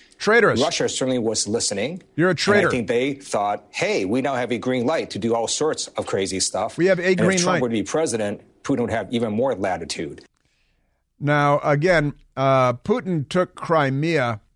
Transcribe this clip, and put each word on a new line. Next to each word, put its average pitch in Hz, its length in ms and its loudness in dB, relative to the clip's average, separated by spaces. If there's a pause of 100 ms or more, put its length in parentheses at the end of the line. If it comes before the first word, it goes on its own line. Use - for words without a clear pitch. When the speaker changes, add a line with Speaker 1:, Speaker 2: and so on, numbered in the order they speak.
(200)
Speaker 1:
Traitorous. 196 420 4
Speaker 2:
Russia 147 260 0
certainly 131 300 -2
was 110 300 -2
listening. 113 560 -4 (120)
Speaker 1:
You're 175 140 2
a 175 60 2
traitor. 202 240 2
Speaker 2:
And 170 80 2
I 135 40 0
think 117 160 -2
they 127 280 0
thought, 104 560 -2
"Hey, 165 340 -2
we 120 160 0
now 139 140 -2
have 123 160 -4
a 117 80 -4
green 127 260 -2
light 139 240 -2
to 104 100 -8
do 113 140 0
all 113 140 0
sorts - 400 -2
of - 180 -6
crazy 95 340 -2
stuff." - 380 -4
Speaker 1:
We 165 80 2
have 190 140 4
a 175 80 0
Speaker 2:
And 185 100 2
Speaker 1:
green 175 140 2
Speaker 2:
if 185 100 0
Trump 180 140 2
Speaker 1:
light. 147 80 0
Speaker 2:
would 117 80 -2
be 107 100 0
president, 110 600 -2 (200)
Putin 127 200 -2
would 104 100 -2
have 107 200 -4
even 113 220 -2
more 123 220 0
latitude. 82 680 -6 (960)
Speaker 1:
Now, 147 440 2
again, 147 500 2 (240)
uh, 131 360 4
Putin 180 540 -2
took 180 280 -2
Crimea 139 840 0 (160)